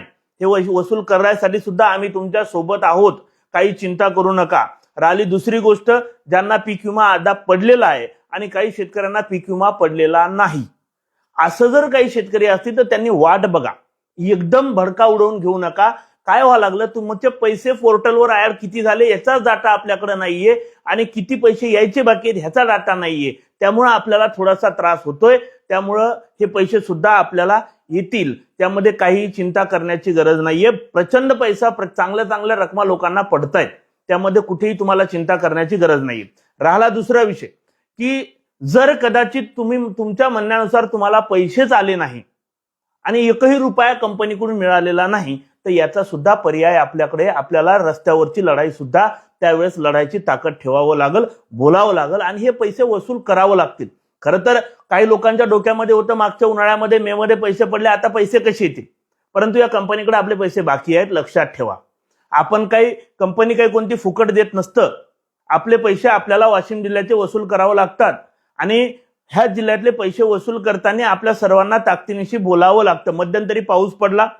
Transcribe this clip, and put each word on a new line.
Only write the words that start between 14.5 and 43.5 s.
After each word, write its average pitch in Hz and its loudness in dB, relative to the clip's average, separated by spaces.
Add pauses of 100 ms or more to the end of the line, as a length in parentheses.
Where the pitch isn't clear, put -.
भडका 185 0
उडवून 214 2
घेऊ 185 -2
नका. 190 0 (340)
काय 226 2
व्हायला 233 4
लागलं, 202 -4
तुमचे 220 -4
पैसे 233 -2
पोर्टलवर 233 2
ॲड 214 2
किती 214 -8
झाले 220 2
याचाच 254 0
डेटा 226 2
आपल्याकडे 202 -2
नाहीये 190 0 (300)
आणि 220 -2
किती 220 -8
पैसे 226 0
यायचे 214 2
बाकी 226 0
आहेत 190 -4
ह्याचा 160 0
डेटा 208 0
नाहीये, 160 -4 (280)
त्यामुळे 240 2
आपल्याला 214 2 (100)
थोडासा 190 0
त्रास 170 -2
होतोय. 180 4 (320)
त्यामुळं 208 -2 (260)
हे 208 0
पैसे 196 0
सुद्धा 175 0
आपल्याला 190 2 (300)
येतील, 175 -4 (240)
त्यामध्ये 196 0
काही 202 0
चिंता 190 -2
करण्याची 175 -4
गरज 160 2
नाहीये. 160 2
प्रचंड 254 0
पैसा, 226 0
प्र-, 208 -6
चांगल्या 202 -4
चांगल्या 208 -4
रकमा 196 -2
लोकांना 180 -2
पडतायत, 147 -2 (400)
त्यामध्ये 190 0
कुठेही 202 -4
तुम्हाला 196 0
चिंता 175 -4
करण्याची 165 -2
गरज 156 2
नाहीये. 117 -6 (360)
राहिला 190 2
दुसरा 233 0
विषय 208 -4
की - -10 (220)
जर 269 4
कदाचित 240 0 (140)
तुम्ही, 240 -4 (100)
तुमच्या 214 -2
म्हणण्यानुसार 220 0
तुम्हाला 214 0
पैसेच 214 0
आले 196 2
नाही 131 -8 (800)
आणि 233 0
एकही 262 4